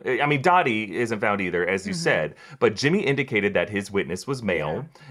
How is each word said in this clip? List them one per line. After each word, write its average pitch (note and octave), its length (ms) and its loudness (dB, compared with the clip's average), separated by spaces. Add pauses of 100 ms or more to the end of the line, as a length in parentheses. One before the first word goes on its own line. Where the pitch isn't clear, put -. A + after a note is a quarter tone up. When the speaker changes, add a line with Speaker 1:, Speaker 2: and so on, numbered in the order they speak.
Speaker 1:
I C3 200 0
mean, D3 140 2
Dottie A#2+ 560 2
isn't A2+ 220 -2
found G2+ 220 0
either, F2 280 0
as F#2+ 200 -2
you - 40 -4
Speaker 2:
Mm-hmm. E3+ 80 -4
Speaker 1:
said, G#2 340 0 (260)
but G#3 160 4
Jimmy E3+ 240 2
indicated B2+ 540 0
that F2 140 2
his G2+ 220 -4
witness F#2 380 -4
was B2+ 160 -6
male, E2+ 420 -2 (240)